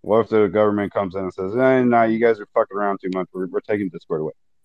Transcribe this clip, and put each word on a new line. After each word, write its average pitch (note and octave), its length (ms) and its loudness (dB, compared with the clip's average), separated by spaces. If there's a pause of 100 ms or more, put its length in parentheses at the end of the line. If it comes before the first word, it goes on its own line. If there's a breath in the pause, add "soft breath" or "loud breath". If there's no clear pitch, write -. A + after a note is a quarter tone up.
What G2+ 180 2
if G#2+ 100 0
the G#2+ 180 4
government G#2 460 0
comes F#2+ 220 -4
in G2 80 -6
and F#2 100 -8
says, G2 240 -6
'Eh, C3 240 4
nah, A#2+ 220 4
you A2+ 160 0
guys A2+ 200 2
are G2+ 140 -16
fucking G#2+ 240 0
around G2+ 240 -2
too F#2+ 120 -6
much. F#2 200 -6
We're, F#2 140 -6
we're G2 140 -6
taking G#2 280 -4
Discord E2 320 -8
away'?" D#2 120 -6 (320)